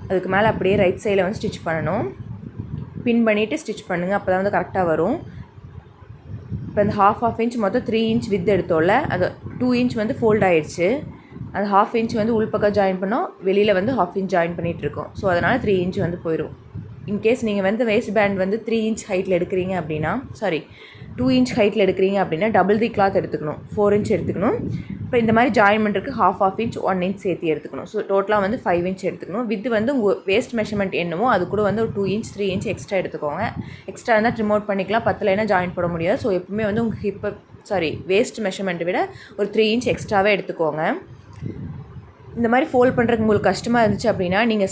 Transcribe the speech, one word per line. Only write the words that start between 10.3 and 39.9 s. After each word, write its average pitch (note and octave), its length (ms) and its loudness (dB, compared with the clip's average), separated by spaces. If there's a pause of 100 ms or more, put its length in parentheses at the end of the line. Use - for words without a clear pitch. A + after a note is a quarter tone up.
ஆயிடுச்சு. F3+ 600 2 (480)
அந்த G3+ 240 -2
ஹாஃப் A3 200 4
இன்ச் A3+ 180 0
வந்து A3+ 200 0
உள் G#3+ 140 2
பக்கம் G#3 260 2
ஜாயின் F#3+ 300 2
பண்ணோம், B3 220 0 (200)
வெளியில G#3 280 4
வந்து A3 280 2
ஹாஃப் F3 140 -2
இன்ச் F#3+ 200 -4
ஜாயின் E3+ 200 2
பண்ணிட்டு E3+ 240 -4
இருக்கோம். D3 340 -6
So, F#3+ 180 -2
அதனால F3 260 2
த்ரீ G3+ 220 2
இன்ச் F3+ 200 -2
வந்து F3 260 -2
போயிடும். D#3 260 -2 (560)
In G3 120 -4
case A#3 240 2
நீங்க G3+ 180 0
வந்து A3 240 2
வேஸ்ட் A3+ 260 2
பேண்ட் G3+ 260 2
வந்து F#3+ 280 -2
த்ரீ - 60 -4
இன்ச் A3 360 0
ஹைட்ல F#3 320 0
எடுக்கிறீங்க F#3 420 -2
அப்படின்னா, D#3 500 -4
சாரி, F3 340 -4 (500)
டூ B3+ 140 0
இன்ச் B3+ 260 4
ஹைட்ல G#3 300 4
எடுக்கிறீங்க F#3+ 380 2
அப்படின்னா, E3+ 280 0
டபுள் G3+ 260 4
தி A3+ 120 2
கிளாத் G3 300 2
எடுத்துக்கணும், D3+ 380 -4 (180)
ஃபோர் G3+ 180 4
இன்ச் G#3 180 2
எடுத்துக்கணும். G#3 580 -2 (200)
இப்போ - 300 -2
இந்த A3+ 140 4
மாதிரி A3+ 280 4
ஜாயின் G#3 200 6
பண்றதுக்கு G#3 380 -2
half, F#3+ 200 4
half F#3+ 180 2
inch, A3+ 220 -4
ஒன் F#3 220 0
இன்ச் G3 180 -2
சேர்த்து E3+ 280 -2
எடுத்துக்கணும். D3 360 -4
So, F#3+ 180 -6
டோட்டலா G3 380 2
வந்து G#3 240 0
ஃபைவ் F3 200 0
இன்ச் F#3+ 220 -4
எடுத்துக்கணும். F3+ 400 -6
விட்த் G#3 220 -4
வந்து A#3 340 0
உங்க G3 240 2
வேஸ்ட் A3+ 300 0
மெஷர்மெண்ட் G#3 360 -2
என்னவோ F3 380 -2
அது F3+ 180 2
கூட G3+ 140 -2
வந்து G#3 200 0
ஒரு A3+ 140 -2
டூ G3+ 100 -2
இன்ச், G3+ 320 -4
த்ரீ G3+ 40 -4
இன்ச் F#3+ 240 -2
எக்ஸ்ட்ரா G3 320 -4
எடுத்துக்கோங்க. E3 540 -4 (340)
எக்ஸ்ட்ரா G#3+ 320 0
இருந்தா A#3 180 2
ட்ரிம் G#3+ 120 -2
அவுட் G#3 200 0
பண்ணிக்கலாம், G#3 420 0
பத்தலைன்னா G#3 360 0
ஜாயின் F3+ 280 0
போட F3 140 -2
முடியாது. E3+ 320 0
So, G3+ 160 0
எப்பவுமே F#3+ 280 -4
வந்து G#3+ 200 0
உங்க A3 200 -2
ஹிப்பை, G3+ 320 -4 (260)
சாரி, D#3+ 460 -2
வேஸ்ட் F#3+ 300 2
மெஷர்மெண்ட்டை F#3+ 460 -4
விட C4 260 0 (280)
ஒரு G3+ 160 -2
த்ரீ G#3+ 60 2
இன்ச் G#3+ 360 2